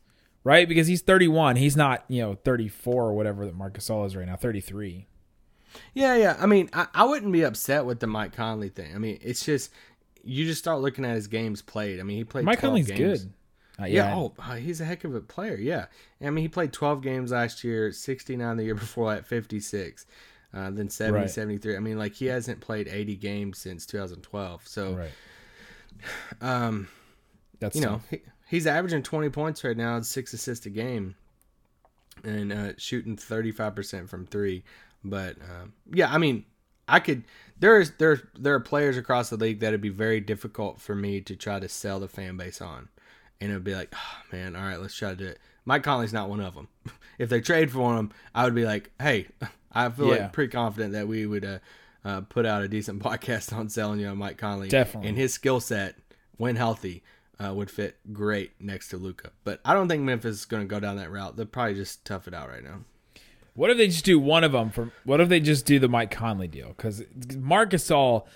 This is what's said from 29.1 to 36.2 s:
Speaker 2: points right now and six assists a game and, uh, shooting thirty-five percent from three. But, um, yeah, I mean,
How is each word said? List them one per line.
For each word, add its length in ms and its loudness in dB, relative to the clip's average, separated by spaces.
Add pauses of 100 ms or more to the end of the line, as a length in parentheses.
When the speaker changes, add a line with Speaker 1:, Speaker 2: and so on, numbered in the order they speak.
Speaker 2:
points 340 -4
right 140 -2
now 180 0
and 100 -4
six 280 -8
assists 320 -8
a 40 -10
game 460 -6 (1080)
and, 280 -4
uh, 260 -6
shooting 400 -6
thirty-five 580 -4
percent 340 -10
from 160 -12
three. 380 -4 (400)
But, 380 -6
um, 320 -16 (180)
yeah, 200 4
I 60 4
mean, 280 2 (420)